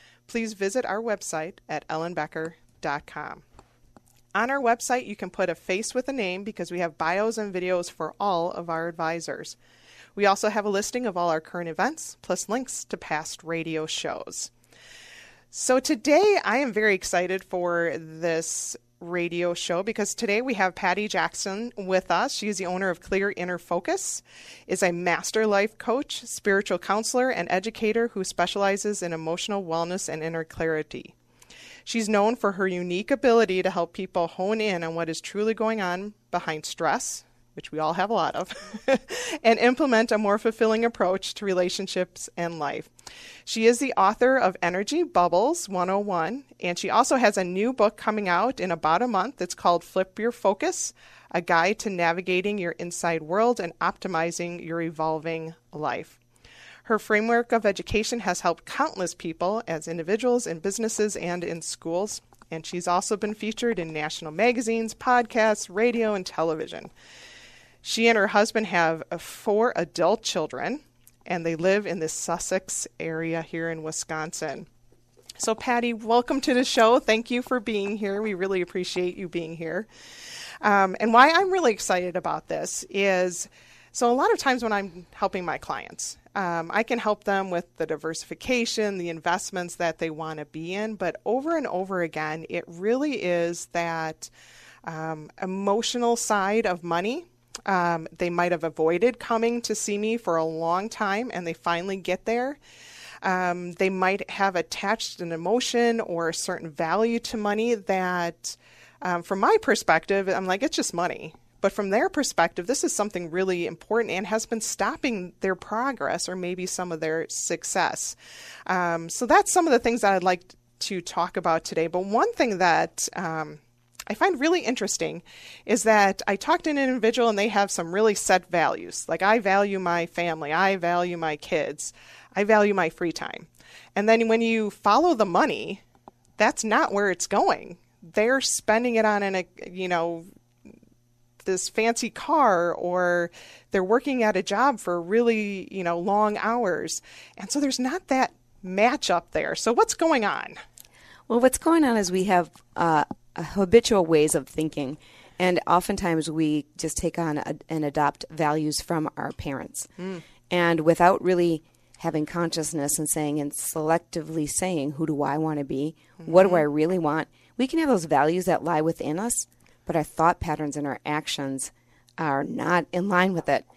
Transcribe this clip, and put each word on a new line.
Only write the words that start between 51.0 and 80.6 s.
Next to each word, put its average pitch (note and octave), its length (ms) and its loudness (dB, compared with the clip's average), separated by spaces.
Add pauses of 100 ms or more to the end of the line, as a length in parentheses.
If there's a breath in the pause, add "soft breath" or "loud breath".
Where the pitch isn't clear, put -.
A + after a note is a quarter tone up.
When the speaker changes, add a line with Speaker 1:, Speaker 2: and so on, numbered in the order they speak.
Speaker 1:
A F3 100 0
Guide F3 380 2
to A3+ 100 -4
Navigating F#3 680 0
Your F3 140 -4
Inside E3+ 520 -4
World G#3+ 360 2
and E3+ 200 -6
Optimizing F3 840 -4
Your E3 160 -4
Evolving D#3+ 720 -4 (200)
Life. D3 480 -6 (640 loud breath)
Her G#3+ 120 0
framework A#3 540 2
of A3+ 120 2
education G#3 560 -2
has F#3 200 -2
helped E3+ 240 0
countless F#3+ 480 -2
people F3+ 560 -4
as D#3 180 -6
individuals, G#3+ 580 0
in E3 140 -6
businesses, G#3 560 -2
and F3 260 -4
in E3+ 200 -6
schools. F3 600 -4 (300)
And D#3+ 140 -8
she's F3+ 240 -6
also F#3 260 2
been G#3+ 200 -4
featured A3 440 -2
in E3 140 -6
national D#3 380 -6
magazines, A3+ 600 0
podcasts, A3 800 0
radio, A3 400 2
and F#3+ 120 -4
television. - 640 -4 (920 loud breath)
She A3+ 280 2
and A3+ 80 6
her G3+ 100 4
husband G#3+ 400 2
have, E3 340 2 (100)
uh, E3+ 60 -6
four A3 600 0
adult E3+ 460 0
children, D#3+ 580 -4 (440)
and E3+ 200 -4
they E3 100 -2
live F#3+ 320 2
in E3 120 -4
the D#3+ 100 -2
Sussex - 760 -4 (140)
area E3 420 -4
here E3 280 -6
in D#3+ 120 -8
Wisconsin. D#3 840 -8 (680)
So, A3+ 180 -2
Patty, A#3+ 380 0
welcome A#3+ 480 2
to C#4 120 2
the B3 120 4
show. A#3+ 340 6
Thank A3 320 0
you B3 100 0
for B3 200 -2
being G3+ 340 -2
here. G3+ 260 -2
We G#3+ 120 -2
really F#3+ 260 -2
appreciate F3+ 560 -4
you F#3 140 -10
being E3 260 -6
here. E3 320 -6 (720 loud breath)
Um, G3 400 4